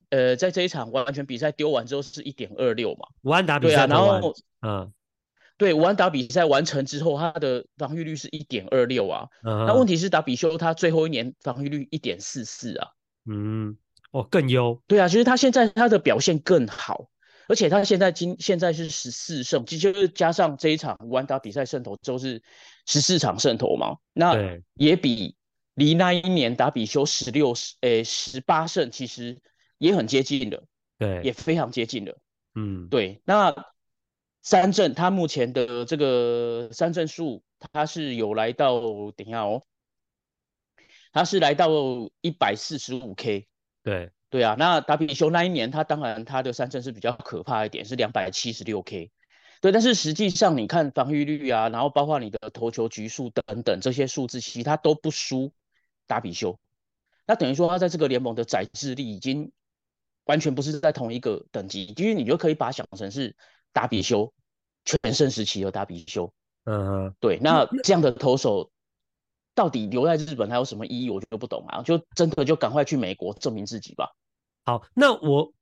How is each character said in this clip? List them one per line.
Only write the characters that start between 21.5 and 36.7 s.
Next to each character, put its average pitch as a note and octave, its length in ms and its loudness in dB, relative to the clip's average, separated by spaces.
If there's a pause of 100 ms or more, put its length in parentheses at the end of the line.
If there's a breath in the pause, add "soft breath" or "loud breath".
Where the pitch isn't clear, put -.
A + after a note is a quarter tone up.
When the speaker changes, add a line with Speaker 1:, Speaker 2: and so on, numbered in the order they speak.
Speaker 1:
赛 B2 160 -4
胜 C3 160 -6
投 G2+ 140 -10
之 - 160 -6
后 B2+ 60 -4
是 B2+ 220 -6 (460 soft breath)
十 D3 140 2
四 F3 180 2
场 G2+ 180 0
胜 - 220 2
投 - 180 0
嘛， - 200 -4 (160)
那 E3+ 220 4
Speaker 2:
对。 F#2 280 -2 (120)
Speaker 1:
也 D3+ 200 4
比 A#2 400 0 (400)
离 D3 180 4
那 F3+ 200 4
一 F3 80 0
年 E3 340 0
达 B2+ 160 2
比 A2+ 160 -2
修 C#3 180 0
十 - 280 -4
六， C#3 200 2 (280)
诶， A#2 240 2
十 - 360 -8
八 D#3+ 240 2
胜 D#3 280 -2
其 B2+ 160 -10
实 A#2+ 320 -12 (380)
也 E3+ 180 4
很 A#2+ 100 0
接 C3 160 4
近 C3 280 -2
的， - 120 -8 (360)
Speaker 2:
对。 F#2+ 260 -2
Speaker 1:
也 B2+ 80 -2
非 D#3+ 240 -2
常 C#3 120 0
接 B2+ 160 -4
近 A2+ 200 -6
的。 - 120 -12 (380)
Speaker 2:
嗯。 G2 340 -6
Speaker 1:
对， G2+ 360 0
那 F#3+ 280 4 (880)
三 F#3+ 320 4
振， E3 220 2
他 E3+ 160 2
目 F#3 160 0
前 B2+ 260 -2
的 A#2+ 320 -2
这 D#3 120 -4
个 A#2+ 760 0